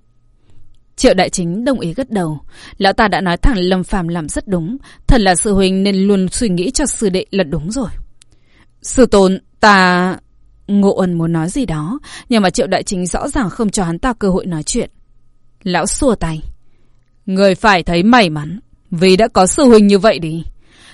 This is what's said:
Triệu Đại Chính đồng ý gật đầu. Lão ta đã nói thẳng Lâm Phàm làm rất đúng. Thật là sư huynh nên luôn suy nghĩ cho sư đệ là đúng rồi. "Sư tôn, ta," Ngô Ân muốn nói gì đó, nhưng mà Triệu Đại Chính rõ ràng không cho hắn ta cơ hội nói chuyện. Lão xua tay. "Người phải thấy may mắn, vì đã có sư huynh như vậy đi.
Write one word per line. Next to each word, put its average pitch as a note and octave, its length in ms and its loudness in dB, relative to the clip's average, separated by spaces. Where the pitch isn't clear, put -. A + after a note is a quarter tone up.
Triệu G3 180 2
Đại F#3 160 0
Chính F3+ 340 -4
đồng C4+ 160 -2
ý E3 140 -6
gật C4 160 -8
đầu. E3 280 -4
Lão G3 140 2
ta G3+ 160 0
đã F3 120 -2
nói F3 160 -2
thẳng - 220 2
Lâm F#3 260 0
Phàm F3 240 -4
làm E3+ 200 -6
rất - 200 -10
đúng. F#3 280 -4
Thật C4+ 140 6
là F#3+ 140 4
sư G#3 200 -2
huynh F#3+ 280 2
nên G3+ 140 0
luôn F#3+ 320 2
suy A#3 200 -4
nghĩ F3+ 220 -2
cho C#4 160 -2
sư - 220 -2
đệ F3+ 220 -2
là F#3+ 140 0
đúng D3+ 260 -8
rồi. A#3+ 180 -6
"Sư - 240 2
tôn, F#3+ 320 2
ta," F#3 560 2
Ngô G3+ 280 2
Ân F#3 180 0
muốn E3 200 -2
nói E3 160 -2
gì B3+ 180 -4
đó, E3 320 -6
nhưng A3+ 140 2
mà F#3 80 2
Triệu - 160 -2
Đại F#3+ 160 -2
Chính F3+ 240 -6
rõ - 220 -6
ràng C4+ 220 -4
không G#3+ 200 -4
cho G3 140 -2
hắn E3 140 -4
ta C4 140 -2
cơ G3+ 180 -2
hội F#3 160 -2
nói E3 160 -6
chuyện. - 280 -6
Lão F3+ 240 -2
xua B3 280 0
tay. D#3+ 280 -6
"Người F#3+ 280 2
phải G3 280 2
thấy F3 200 0
may A3 280 4
mắn, D#3 280 -8
vì F#3 260 4
đã A3 120 2
có F#3 180 2
sư D4 180 0
huynh A3 220 8
như G3+ 120 4
vậy F#3 200 2
đi. D#3+ 260 -8